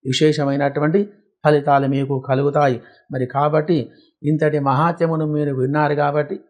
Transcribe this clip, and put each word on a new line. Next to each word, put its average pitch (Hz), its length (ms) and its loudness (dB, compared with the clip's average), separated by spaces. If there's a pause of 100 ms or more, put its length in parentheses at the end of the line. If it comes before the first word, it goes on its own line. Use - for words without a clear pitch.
విశేషమైనటువంటి 147 1040 0 (360)
ఫలితాలు 143 420 4
మీకు 135 340 -2
కలుగుతాయి. 139 600 0 (320)
మరి 127 140 -4
కాబట్టి 151 640 0 (320)
ఇంతటి 151 360 0
మహాత్మ్యమును 156 680 0
మీరు 151 280 -2
విన్నారు 143 400 0
కాబట్టి 147 560 -2